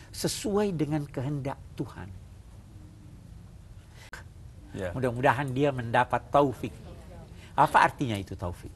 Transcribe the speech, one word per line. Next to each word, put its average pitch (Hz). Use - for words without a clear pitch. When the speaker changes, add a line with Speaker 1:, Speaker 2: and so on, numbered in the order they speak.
Speaker 1:
sesuai 202
dengan 151
kehendak 139
Tuhan. -
Speaker 2:
Ya. 92
Speaker 1:
Mudah-mudahan 127
dia 139
mendapat 123
taufik. 135
Apa 156
artinya 131
itu 98
taufik? -